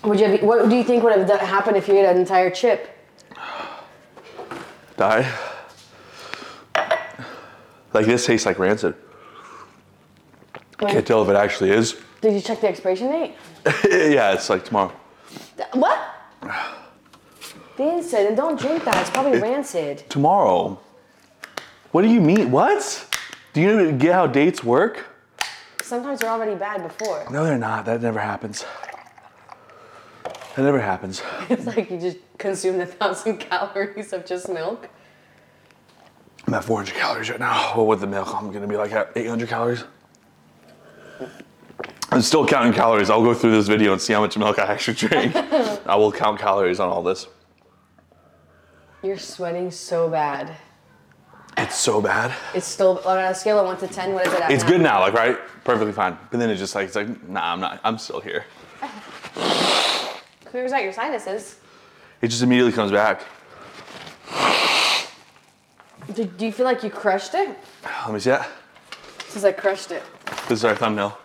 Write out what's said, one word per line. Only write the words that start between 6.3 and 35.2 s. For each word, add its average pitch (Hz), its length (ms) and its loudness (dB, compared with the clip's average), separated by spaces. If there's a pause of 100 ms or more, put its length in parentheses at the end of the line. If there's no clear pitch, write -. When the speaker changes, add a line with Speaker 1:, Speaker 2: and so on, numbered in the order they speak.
Speaker 2:
Like, 107 120 4
this 120 200 4
tastes 113 200 2
like 98 140 0
rancid. 95 360 2 (1900)
Speaker 1:
Wait. 202 100 0
Speaker 2:
Can't - 160 2
tell 113 160 4
if 95 60 2
it 101 80 6
actually 101 340 2
is. 113 240 2 (240)
Speaker 1:
Did 220 140 2
you 202 80 0
check 220 180 -6
the 214 80 0
expiration 185 420 -2
date? 311 260 -4 (300)
Speaker 2:
<laughs> 147 240 0
Yeah, 147 440 4
it's, 92 160 -2
like, 95 160 0
tomorrow. 98 260 0 (640)
Speaker 1:
Th-, - 160 -10
what? 262 260 2 (1800)
They 320 240 0
said, 226 240 0
and 214 100 0
don't 294 240 0
drink 311 260 -2
that. 220 120 0
It's 180 140 -2
probably 269 260 2
Speaker 2:
It 185 60 2
Speaker 1:
rancid. 175 680 -4
Speaker 2:
Tomorrow. 117 680 2 (1120)
What 165 100 4
do 220 60 6
you 226 120 6
mean? 170 300 4
What? 269 560 2 (480)
Do 151 80 2
you 190 300 4
get 143 240 4
how 180 100 4
dates 143 380 2
work? 139 420 2 (800)
Speaker 1:
Sometimes 254 360 -8
they're 226 120 -2
already 220 240 -2
bad 196 260 -8
before. 165 480 -8
Speaker 2:
No, 143 160 -2
they're 147 140 0
not. 110 260 -4
That 117 160 -2
never 113 180 -2
happens. 104 460 -8 (1900)
That 135 80 0
never 139 180 4
happens. 95 400 -6 (140)
Speaker 1:
<laughs> - 140 -12
It's 240 180 -2
like 214 240 -4
you 175 80 -8
just 175 180 -6 (220)
consumed 190 420 -2
a 180 60 -6
thousand 196 500 -4
calories 202 720 -8
of 180 140 -10
just 180 240 -8
milk. 175 400 -8 (1600)